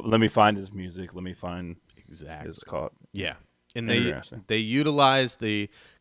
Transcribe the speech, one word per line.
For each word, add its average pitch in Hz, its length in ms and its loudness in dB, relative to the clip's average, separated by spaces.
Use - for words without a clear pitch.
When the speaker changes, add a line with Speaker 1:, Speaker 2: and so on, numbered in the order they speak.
Speaker 1:
let 113 160 6
me 110 80 6
find 107 280 6
his 98 160 -10
music. 90 420 -10
Let 92 100 -10
me 92 80 -8
find 87 440 -8
Speaker 2:
Exactly. 78 400 -14
Speaker 1:
his 80 100 -14
caught." - 340 -8
Speaker 2:
Yeah. 87 200 -6
And 117 140 -6
they, 117 100 2
Speaker 1:
Interesting. 117 500 -4
Speaker 2:
they 110 100 0
utilize 135 800 2
the, 107 340 -2